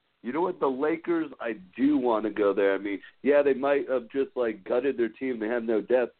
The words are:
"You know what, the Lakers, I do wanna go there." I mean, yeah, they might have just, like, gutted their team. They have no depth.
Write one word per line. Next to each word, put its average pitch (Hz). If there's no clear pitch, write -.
"You 120
know 151
what, 180
the 143
Lakers, 160
I 117
do 139
wanna 113
go 101
there." 98
I 95
mean, 98
yeah, 143
they 139
might 139
have 120
just, 135
like, 110
gutted 127
their 117
team. 127
They 107
have 120
no 113
depth. 117